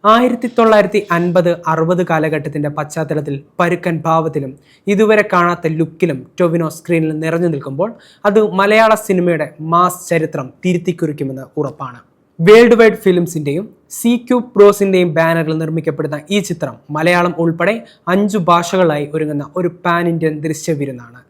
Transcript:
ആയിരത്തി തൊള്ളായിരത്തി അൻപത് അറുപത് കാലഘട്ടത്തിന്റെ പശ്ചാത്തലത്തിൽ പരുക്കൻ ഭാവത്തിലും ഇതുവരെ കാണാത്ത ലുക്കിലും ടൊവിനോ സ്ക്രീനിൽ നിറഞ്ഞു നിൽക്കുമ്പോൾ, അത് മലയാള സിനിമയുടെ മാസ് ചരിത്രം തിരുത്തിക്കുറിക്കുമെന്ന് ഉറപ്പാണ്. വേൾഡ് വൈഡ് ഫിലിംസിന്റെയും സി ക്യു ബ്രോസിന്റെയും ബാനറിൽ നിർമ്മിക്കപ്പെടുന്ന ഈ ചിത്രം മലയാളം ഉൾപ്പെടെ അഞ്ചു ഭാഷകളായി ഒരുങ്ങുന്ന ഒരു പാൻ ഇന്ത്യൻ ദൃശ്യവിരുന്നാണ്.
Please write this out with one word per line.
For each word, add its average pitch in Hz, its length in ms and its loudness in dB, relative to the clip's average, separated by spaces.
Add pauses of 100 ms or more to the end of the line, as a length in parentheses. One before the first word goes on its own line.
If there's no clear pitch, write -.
ആയിരത്തി 240 420 2 (100)
തൊള്ളായിരത്തി 214 540 2
അൻപത് 175 440 2 (120)
അറുപത് 165 400 0
കാലഘട്ടത്തിന്റെ 151 640 -2
പശ്ചാത്തലത്തിൽ 147 720 -6 (180)
പരുക്കൻ 175 460 -2
ഭാവത്തിലും 156 460 -2 (360)
ഇതുവരെ 208 360 2 (100)
കാണാത്ത 175 340 0
ലുക്കിലും 156 600 -4 (120)
ടൊവിനോ 170 300 0
സ്ക്രീനിൽ 156 500 -4
നിറഞ്ഞു 165 280 -2
നിൽക്കുമ്പോൾ, 151 460 -4 (320)
അത് 208 260 2
മലയാള 214 440 2
സിനിമയുടെ 175 540 -2 (120)
മാസ് 175 480 0
ചരിത്രം 156 400 -4 (160)
തിരുത്തിക്കുറിക്കുമെന്ന് 151 800 -4 (120)
ഉറപ്പാണ്. 131 420 -8 (420)
വേൾഡ് 226 340 8
വൈഡ് 220 300 4
ഫിലിംസിന്റെയും 170 640 -2 (200)
സി 233 280 0
ക്യു 240 200 0 (180)
ബ്രോസിന്റെയും 196 580 4
ബാനറിൽ 160 440 0
നിർമ്മിക്കപ്പെടുന്ന 156 640 -6 (120)
ഈ 208 80 2
ചിത്രം 151 360 -8 (140)
മലയാളം 170 480 0
ഉൾപ്പെടെ 170 460 0 (240)
അഞ്ചു 196 300 0
ഭാഷകളായി 170 760 2
ഒരുങ്ങുന്ന 151 420 -4
ഒരു 180 120 -2 (180)
പാൻ 170 220 0
ഇന്ത്യൻ 160 320 -2
ദൃശ്യവിരുന്നാണ്. 139 800 -6 (100)